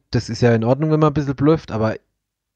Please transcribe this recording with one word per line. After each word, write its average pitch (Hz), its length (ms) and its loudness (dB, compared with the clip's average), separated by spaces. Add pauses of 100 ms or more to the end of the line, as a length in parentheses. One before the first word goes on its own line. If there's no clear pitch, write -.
(120)
das - 160 -2
ist - 140 -4
ja 120 120 4
in 113 100 0
Ordnung, 139 280 0
wenn 156 80 2
man 156 100 4
ein 143 40 -6
bisschen 143 200 -4
blufft, 147 380 0
aber 110 240 -2
ich - 40 -16 (560)